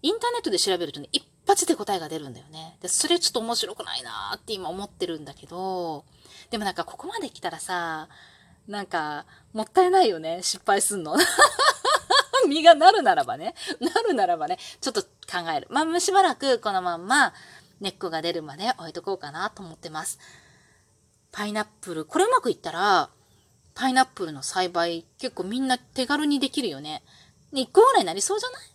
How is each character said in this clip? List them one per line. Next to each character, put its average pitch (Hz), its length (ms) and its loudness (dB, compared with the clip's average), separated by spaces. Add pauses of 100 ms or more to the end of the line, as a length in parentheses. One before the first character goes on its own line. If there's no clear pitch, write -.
イ 311 120 -2
ン 453 40 -4
タ 466 100 -4
ー 480 40 0
ネ 480 80 -4
ッ - 20 -8
ト - 80 -6
で 190 80 -2
調 185 200 0
べ 170 80 -4
る 143 80 -12
と 147 80 -12
ね、 - 100 -18
一 - 140 -4 (200)
発 392 200 4
で 320 100 2
答 214 180 -4
え 185 60 -2
が 160 80 -8
出 156 100 -8
る 143 120 -10
ん 120 40 -12
だ - 60 -14
よ - 80 -20
ね。 160 340 -18
で、 180 60 -10
そ - 220 -2
れ 339 100 4
ち - 80 0
ょ - 40 0
っ - 20 -
と 240 80 -2
面 226 120 -4
白 233 220 -4
く - 80 -16
な - 140 -8
い - 40 -8
な 208 320 -10
ー 202 40 -8
っ - 20 -16
て - 140 -10
今 190 160 -8
思 185 160 -8
っ - 40 -16
て - 160 -8
る 165 140 -8
ん 147 60 -14
だ 139 80 -16
け - 120 -20
ど、 175 600 -6 (460)
で 233 60 -6
も 208 60 -4
な 196 80 -2
ん - 20 -10
か 220 120 -4
こ - 100 -16
こ - 120 -14
ま 427 120 -8
で 311 100 -6
来 - 120 -18
た 175 80 -6
ら 165 100 -10
さ、 165 480 -6 (580)
な 202 180 -8
ん - 20 -8
か 151 400 -6 (260)
も 220 120 -6
っ - 60 -4
た 370 140 4
い 359 80 4
な 381 100 6
い 294 60 6
よ 175 120 0
ね、 165 220 -6
失 - 240 -4
敗 196 160 4
す 208 140 -2
ん 180 80 -6
の。 156 160 -2
<laughs> - 1300 4
実 302 160 0
が 330 120 12
な 320 180 8
る 415 80 2
な 208 120 4
ら 147 120 0
ば 120 100 -4
ね。 170 200 -10 (260)
な 269 80 0 (140)
る 415 100 0
な 269 120 2
ら 320 120 0
ば 156 100 -4
ね。 - 100 -4 (220)
ち - 80 -6
ょ 262 40 -4
っ - 20 -16
と 196 80 -2
考 - 520 -8
え 143 60 -2
る。 - 100 -12
ま 277 120 0
あ、 320 180 0
し 359 140 0
ば 392 80 6
ら 330 160 4
く 262 220 2
こ 214 120 -2
の 185 100 0
ま 175 140 -2
ん 170 100 -12
ま 247 280 4 (480)
根 196 80 -4
っ - 80 -12
こ 185 120 -6
が 160 120 -4
出 170 100 -2
る 170 100 -4
ま 147 140 -14
で 202 220 -4
置 165 140 -14
い - 20 -20
と - 80 -10
こ 196 140 -4
う - 20 -14
か 147 160 -14
な 185 160 -6
と - 120 -16
思 165 120 -16
っ - 40 -20
て 170 120 -16
ま 156 160 -8
す。 - 120 -10 (1160)
パ 208 140 -6
イ 208 40 -6
ナ 214 120 -4
ッ - 40 -8 (140)
プ 180 120 -10
ル、 156 120 -6
こ - 140 -2
れ 370 40 6
う 440 60 2
ま 508 100 4
く - 120 0
い - 20 0
っ - 40 -4
た 160 140 -10
ら、 180 380 2 (680)
パ 262 140 0
イ 254 40 -2
ナ 262 100 6
ッ - 120 2
プ 175 120 -6
ル 156 40 -10
の 139 120 -12
栽 185 260 -2
培 170 360 -2 (120)
結 - 180 -8
構 185 80 -6
み 214 160 -4
ん 269 80 -2
な 254 100 2
手 - 300 -6
軽 294 180 0
に 294 140 2
で 262 100 -2
き 294 120 -4
る 220 80 -4
よ 139 100 -10
ね。 151 240 -12 (480)
ね、 269 120 -2
一 233 40 -4
個 - 140 6
ぐ 523 100 8
ら 440 80 6
い - 40 2
に 185 40 -2
な 165 60 -4
り 196 80 -4
そ 403 160 -2
う - 20 -2
じ 480 60 -6
ゃ 508 40 -6
な 494 140 -16
い？ - 0 - (120)